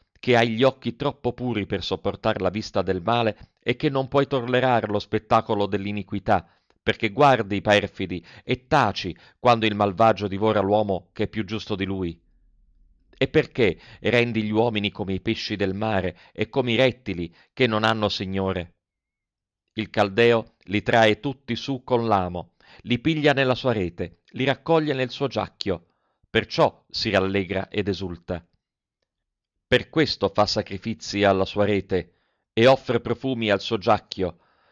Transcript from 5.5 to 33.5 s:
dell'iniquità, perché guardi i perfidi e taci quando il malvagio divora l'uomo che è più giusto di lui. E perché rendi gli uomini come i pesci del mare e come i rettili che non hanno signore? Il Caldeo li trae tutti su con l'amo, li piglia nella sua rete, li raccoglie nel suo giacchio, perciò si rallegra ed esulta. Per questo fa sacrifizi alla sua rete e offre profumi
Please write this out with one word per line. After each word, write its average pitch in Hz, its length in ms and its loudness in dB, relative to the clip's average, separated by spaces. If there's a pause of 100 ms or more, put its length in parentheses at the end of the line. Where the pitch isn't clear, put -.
dell'iniquità, 101 840 -4 (340)
perché 107 280 -2
guardi 110 460 2
i 95 40 -2
perfidi 95 640 0 (200)
e - 240 -4
taci 107 480 0 (220)
quando 117 280 2
il 104 80 0
malvagio 104 540 2
divora 104 320 0
l'uomo 101 520 0
che 107 120 -4
è 101 40 -6
più 104 160 -6
giusto 104 300 -6
di 98 100 -4
lui. 92 360 -6 (960)
E - 120 -2
perché 127 500 0 (220)
rendi 113 440 0
gli 107 60 -4
uomini 107 400 0
come 95 240 -6
i 92 60 -6
pesci 110 360 -4
del 95 180 -2
mare 98 440 -2 (140)
e 107 160 -4
come 123 240 -2
i 110 40 2
rettili 98 560 0 (200)
che 131 140 2
non 110 160 0
hanno 110 260 2
signore? 95 680 -4 (1000)
Il 107 180 -8
Caldeo 113 640 2 (100)
li 101 180 -2
trae 113 360 4
tutti 131 380 -8
su 135 260 -8
con 117 240 0
l'amo, 90 480 -2 (280)
li 120 160 -2
piglia 151 340 2
nella 127 220 2
sua 123 180 -2
rete, 90 500 -6 (100)
li 131 120 -4
raccoglie 147 500 0
nel 127 160 -4
suo 139 160 -4
giacchio, 95 600 -6 (420)
perciò - 600 0
si - 200 -6
rallegra 95 600 0
ed 101 200 -4
esulta. 87 560 -8 (1200)
Per 123 220 0
questo 131 400 0
fa 104 180 2
sacrifizi 101 760 -4
alla 95 220 4
sua 104 200 -2
rete 95 500 -2 (380)
e 113 140 4
offre 131 340 4
profumi 117 500 -2